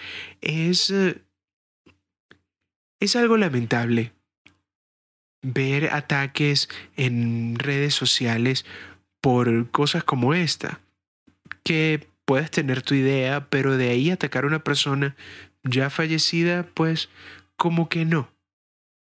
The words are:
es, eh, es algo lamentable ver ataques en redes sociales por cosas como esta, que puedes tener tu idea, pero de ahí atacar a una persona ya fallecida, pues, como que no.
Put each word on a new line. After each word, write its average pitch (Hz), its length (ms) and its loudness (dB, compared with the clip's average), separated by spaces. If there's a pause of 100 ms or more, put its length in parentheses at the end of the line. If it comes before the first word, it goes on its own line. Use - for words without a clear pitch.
(400)
es, 165 500 0
eh, 190 320 0 (1800)
es 202 160 0
algo 233 220 4
lamentable 117 760 0 (1300)
ver 135 500 0
ataques 143 760 0 (280)
en 117 640 0
redes 143 360 0
sociales 123 680 0 (560)
por 120 500 2
cosas 147 340 0
como 131 300 2
esta, - 460 -2 (840)
que 156 440 0 (160)
puedes 143 260 0
tener 131 320 -2
tu - 120 -2
idea, 135 540 0
pero 135 280 2
de 127 140 2
ahí 127 200 2
atacar 139 340 -2
a 143 40 0
una 156 160 -2
persona 139 520 -2 (460)
ya 131 280 0
fallecida, 170 840 0
pues, 160 340 0 (480)
como 170 320 0
que 165 160 -2
no. 160 280 0 (800)